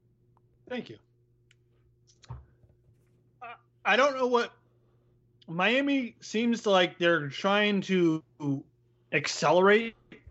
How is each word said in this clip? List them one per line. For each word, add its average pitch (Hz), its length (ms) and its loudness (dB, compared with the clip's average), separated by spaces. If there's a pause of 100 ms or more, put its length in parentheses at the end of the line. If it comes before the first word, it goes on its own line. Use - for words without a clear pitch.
(680)
Thank 247 220 -12
you. - 80 -20 (2500)
I, 233 120 -18 (320)
I 202 100 2
don't 269 200 2
know 262 120 -2
what, 240 260 0 (960)
Miami 247 760 -2
seems 233 420 -2
to, 214 80 0
like, 180 260 2
they're 170 320 0
trying 202 520 0
to 170 420 0 (880)
accelerate 185 840 2 (360)